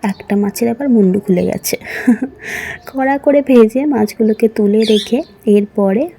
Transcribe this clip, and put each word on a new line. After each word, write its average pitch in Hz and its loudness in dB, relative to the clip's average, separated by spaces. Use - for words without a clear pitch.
একটা 202 -4
মাছের 202 -2
আবার 247 -4
মুন্ডু 202 4
খুলে 180 0
গেছে। - -6
<laughs> - -14
কড়া 269 -2
করে 285 2
ভেজে 254 4
মাছগুলোকে 220 0
তুলে 214 0
রেখে 220 0
এরপরে 208 0